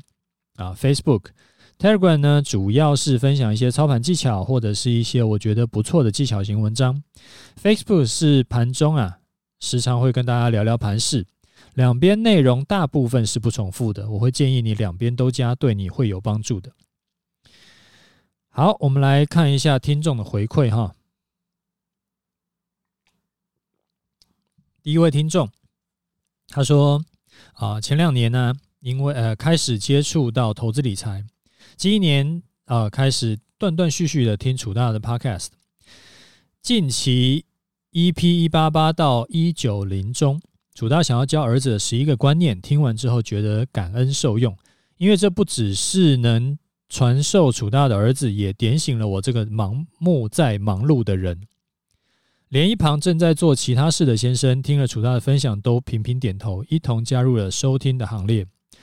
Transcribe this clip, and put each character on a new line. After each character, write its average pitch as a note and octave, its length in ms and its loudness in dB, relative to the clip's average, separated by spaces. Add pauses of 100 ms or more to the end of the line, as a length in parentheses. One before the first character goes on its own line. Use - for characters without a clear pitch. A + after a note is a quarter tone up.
(540)
啊， F#2 180 -10
Facebook。 C3+ 540 0 (520)
Telegram F#3 380 4
呢， D3 240 4
主 G2+ 300 -2
要 C#3+ 260 2
是 C3 220 0
分 C3+ 180 2
享 A#2 160 0
一 G#2+ 40 0
些 B2 140 2
操 D3 160 0
盘 B2+ 160 0
技 E3+ 140 0
巧， A2 260 -2
或 B2+ 160 -2
者 G#2+ 140 -2
是 A2 180 -2
一 A#2 120 2
些 A#2+ 200 0
我 G#2+ 160 0
觉 G#2+ 160 0
得 A#2 120 0
不 G#2+ 160 -2
错 E3 200 2
的 A2+ 80 2
技 C#3 140 -2
巧 G#2+ 180 -2
型 G#2 160 -2
文 G#2+ 160 0
章。 C3 280 -2 (600)
Facebook G3 440 2
是 C#3+ 380 2
盘 A#2+ 280 -2
中 D3+ 240 0
啊， F#2+ 220 -2 (420)
时 - 180 -4
常 B2 220 0
会 B2+ 100 2
跟 B2 140 -2
大 A#2+ 80 -2
家 A#2+ 160 0
聊 A2 140 0
聊 A2+ 160 0
盘 G#2 200 -2
势， A2 280 -2 (480)
两 B2 260 2
边 G3+ 220 2
内 G#3+ 180 4
容 B2+ 240 2
大 F#3+ 220 -2
部 C3+ 200 0
分 A#2 200 0
是 - 120 -6
不 A2+ 120 -2
重 G2 200 -6
复 A2 220 -4
的， G2+ 160 -8
我 G#2+ 100 -6
会 A#2+ 120 2
建 C3 200 0
议 B2+ 120 0
你 A2 100 -2
两 G#2 240 -4
边 A#2 180 -2
都 B2+ 160 0
加， B2 240 -2
对 B2 200 0
你 G2 160 -4
会 B2 180 -2
有 F#2+ 100 -4
帮 G#2+ 220 -4
助 G#2+ 180 -6
的。 - 140 -14 (1800)
好， E3 320 0
我 C#3+ 80 0
们 C#3 140 2
来 C#3 240 4
看 D3+ 260 2
一 C#3 60 0
下 C#3 200 2
听 D3 220 -2
众 D#3 160 -2
的 G#2+ 80 -6
回 G#2 220 -4
馈 C3 240 2
哈。 G#2+ 240 -2 (4000)
第 D3 100 -6
一 D#3+ 60 2
位 E3 120 4
听 D3+ 180 0
众， D3+ 220 -2 (960)
他 C#3+ 160 -2
说， C#3+ 400 2 (500)
啊， G#2+ 260 -6
前 C#3 180 -2
两 E3 160 2
年 A#2 180 2
呢， B2 220 0 (260)
因 C3 220 -6
为， C#3+ 100 -2
呃， A2+ 240 -2
开 D#3+ 200 0
始 B2 220 -2
接 C#3 220 2
触 D3 300 -2
到 A2+ 240 -2
投 A#2 160 -4
资 A#2 100 -2
理 A#2+ 140 -2
财， G2 300 -8 (520)
近 G3 180 0
一 G#3+ 40 2
年， D#3 420 0 (260)
呃， A2+ 220 0
开 C3+ 220 0
始 A2+ 260 -2 (220)
断 F#3 160 -2
断 E3+ 160 0
续 E3+ 160 -2
续 C#3 180 0
的 G#2+ 120 0
听 B2+ 200 -4
楚 A2 160 -8
大 A#2+ 200 0
的 G#2+ 80 -4
Podcast， A2+ 480 -6 (1160)
近 G#3 260 0
期 B2+ 560 0 (460)
E E3+ 220 2
P F3 320 2
一 E3 40 0
八 D#3 220 2
八 D#3 220 2
到 C3 360 2
一 E3 240 0
九 G#2 320 -2
零 G2 280 -6
中， C#3+ 280 0 (320)
楚 A#2 160 -6
大 D#3+ 140 2
想 A#2+ 160 0
要 C3+ 80 0
教 D#3 160 0
儿 A#2+ 160 2
子 C3 120 0
的 G#2 100 0
十 - 160 -4
一 B2+ 80 0
个 D3 120 2
观 C#3 220 2
念， B2 220 0
听 D3 200 0
完 A#2 160 0
之 A#2+ 140 -2
后 A#2+ 100 2
觉 G#2 220 -4
得 G#2+ 240 0
感 F#2 260 -8
恩 B2+ 180 0
受 B2 280 0
用， A2+ 180 0 (420)
因 F#3 120 2
为 G#3 60 6
这 G3 120 2
不 F#3+ 160 0
只 G#2+ 300 -2
是 D#3+ 440 2
能 A#2+ 380 2 (320)
传 B2+ 320 2
授 D3 300 4
楚 A2 180 -4
大 C3+ 200 2
的 A2 80 2
儿 A2+ 180 2
子， B2 180 -2
也 G2 200 -2
点 A2+ 260 0
醒 D3 180 -2
了 A2 120 -2
我 G2 120 -2
这 B2 120 -2
个 A#2 140 0
盲 G#2+ 380 -4 (140)
目 D#3 300 0
在 A2 320 0
忙 G#2 260 -2
碌 C#3+ 160 2
的 G2+ 140 0
人。 F2+ 260 -4 (1080)
连 D3+ 200 2
一 A#3 60 0
旁 D3+ 240 0
正 E3+ 180 0
在 E3 160 2
做 D3 220 2
其 B2+ 180 -2
他 C#3+ 160 2
事 C3 140 0
的 A#2+ 120 2
先 B2 180 0
生， C3 280 0
听 C#3+ 160 0
了 C3+ 80 0
楚 A#2+ 160 -4
大 B2 100 0
的 B2 80 0
分 C3+ 160 0
享 A#2 240 -2
都 A#2+ 200 2
频 A#2 200 -6
频 B2 200 -4
点 G2 180 -4
头， G2 300 -6
一 D#3+ 100 0
同 A#2 260 -2
加 B2+ 160 0
入 B2+ 160 2
了 G2 140 -2
收 C3+ 260 -2
听 C3 220 -2
的 A2 80 -4
行 G#2 180 -6
列。 G#2 220 0 (360)